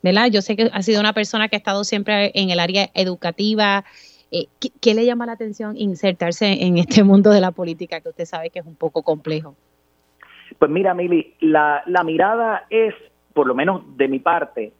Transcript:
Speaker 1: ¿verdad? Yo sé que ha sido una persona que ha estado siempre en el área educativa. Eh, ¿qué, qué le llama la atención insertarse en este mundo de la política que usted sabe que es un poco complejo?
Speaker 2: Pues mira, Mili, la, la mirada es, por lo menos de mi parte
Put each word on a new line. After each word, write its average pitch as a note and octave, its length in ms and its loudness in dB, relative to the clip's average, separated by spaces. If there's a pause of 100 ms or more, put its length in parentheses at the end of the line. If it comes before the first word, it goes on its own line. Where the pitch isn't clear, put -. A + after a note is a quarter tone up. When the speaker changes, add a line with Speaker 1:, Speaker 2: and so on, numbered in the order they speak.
Speaker 1:
¿verdad? G3+ 280 2
Yo G3+ 120 2
sé G#3+ 140 -4
que A3+ 160 2
ha G#3 100 -6
sido G#3 180 0
una G#3+ 120 0
persona G#3+ 360 -2
que G#3+ 80 -4
ha - 20 -4
estado G3+ 260 -4
siempre G3+ 500 -2
en F#3+ 160 0
el F3 100 0
área F#3 340 -2
educativa. G3 880 -2 (460)
Eh, - 160 -6 (140)
¿qué, - 80 -8 (120)
qué A3 140 4
le A3+ 100 0
llama A#3+ 220 -2
la A#3 60 -10
atención G#3+ 440 -10
insertarse F#3+ 880 -2
en F3+ 140 2
este F#3+ 240 4
mundo G3 280 8
de G3+ 100 6
la F#3 100 0
política E3+ 500 -8
que E3 100 -12
usted E3 160 -10
sabe E3 240 -10
que F3+ 100 -12
es D#3 60 -18
un D#3+ 100 -20
poco D#3+ 260 -4
complejo? D#3 540 -6 (1040)
Speaker 2:
Pues D3 120 2
mira, F#3 240 0
Mili, F3 460 0
la, D3+ 460 2
la F3+ 180 0
mirada G3+ 680 -2
es, A3 240 0 (400)
por C#3+ 120 2
lo B2+ 80 0
menos E3 280 -2 (140)
de C3+ 120 0
mi C3+ 120 -4
parte D3 600 -4